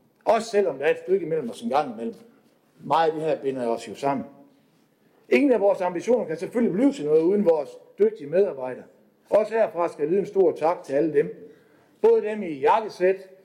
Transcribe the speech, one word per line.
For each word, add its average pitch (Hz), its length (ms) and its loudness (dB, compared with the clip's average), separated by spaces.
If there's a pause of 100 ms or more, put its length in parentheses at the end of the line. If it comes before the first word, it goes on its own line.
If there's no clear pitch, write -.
(240)
Også 220 240 2
selvom 190 300 0
der 139 80 -4
er 160 40 4
et 165 80 0
stykke 185 280 -2
imellem 156 240 -4
os 101 120 -14
en 117 80 -6
gang 135 240 0
imellem. 113 200 -8 (720)
Meget 156 240 2
af 156 60 0
det 156 80 -8
her 156 180 -2
binder 131 280 -4
os 113 200 -4
jo 98 60 -12
sammen. 139 320 -4 (1040)
Ingen 269 240 4
af 220 80 2
vores 196 200 2
ambitioner 180 440 0
kan 160 120 -6
selvfølgelig 196 360 -2
blive 247 200 2
til 147 120 -8
noget 156 180 4
uden 202 220 2
vores 156 260 2 (280)
dygtige 196 320 0
medarbejdere. 135 540 -2 (460)
Også 208 240 2
herfra 170 340 0
skal 151 200 -4
lyde 180 100 2
en 185 80 0
stor 180 260 2
tak 170 300 -2
til 139 100 -12
alle 151 200 0
dem. 143 420 -2 (460)
Både 220 220 4
dem 214 200 -6
i 170 100 -6
jakkesæt, 185 760 0 (160)